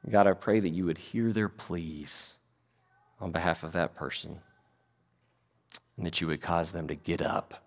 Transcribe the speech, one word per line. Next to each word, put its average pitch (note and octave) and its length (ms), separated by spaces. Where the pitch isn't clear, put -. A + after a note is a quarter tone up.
God, G2+ 180
I F#2+ 60
pray G#2 280
that F#2 80
you F2+ 160
would E2 120
hear A2+ 360
their G#2 160
pleas D#2+ 880
on F2+ 120
behalf E2+ 320
of D#2+ 80
that F2 240
person - 440
and F2 80
that E2 140
you E2 80
would D2+ 140
cause E2+ 320
them E2 160
to D2 60
get E2 260
up - 460